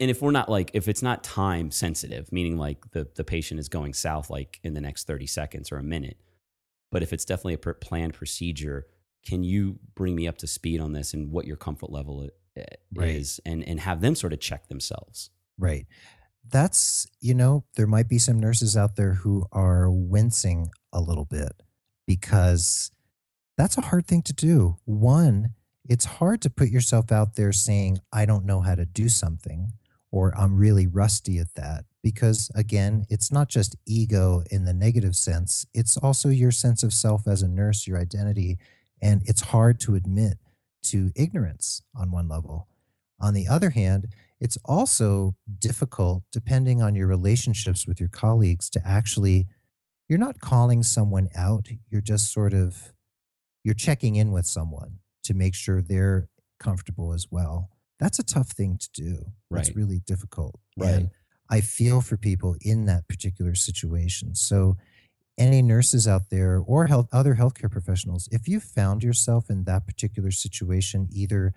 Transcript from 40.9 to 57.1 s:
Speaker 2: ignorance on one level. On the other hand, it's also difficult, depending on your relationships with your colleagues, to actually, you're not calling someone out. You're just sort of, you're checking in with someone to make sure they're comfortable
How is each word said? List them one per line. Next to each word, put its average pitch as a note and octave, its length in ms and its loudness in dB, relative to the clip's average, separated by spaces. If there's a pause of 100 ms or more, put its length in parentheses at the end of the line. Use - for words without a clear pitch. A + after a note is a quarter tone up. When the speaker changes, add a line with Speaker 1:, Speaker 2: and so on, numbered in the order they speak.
Speaker 2:
ignorance C#3 640 -4 (120)
on F#2 180 -4
one E2+ 160 -2
level. D#2 400 -8 (520)
On G#2 140 2
the G2 140 -2
other E3+ 220 2
hand, G2 380 0 (320)
it's - 240 -4
also G#2 720 0 (220)
difficult, F#2 640 -2 (100)
depending B2+ 500 2
on G#2 120 2
your F#2+ 120 2
relationships G2+ 800 0
with F2+ 140 -4
your F2 100 -2
colleagues, G#2+ 600 2
to F2+ 160 -4
actually, F#2+ 600 2 (600)
you're D#3+ 100 2
not B3+ 220 -2
calling A#2+ 420 4
someone G2+ 540 2
out. G2+ 320 0 (220)
You're G#2 100 -2
just G#2 320 -2
sort G2+ 220 0
of, F#2 380 -2 (720)
you're G#2+ 100 0
checking A#2+ 420 0
in G#2+ 160 2
with F2+ 140 0
someone D#2+ 540 -8 (240)
to G#2 100 -2
make F#2 200 0
sure F#2 280 -2
they're F#2+ 460 0 (320)
comfortable F2 520 -6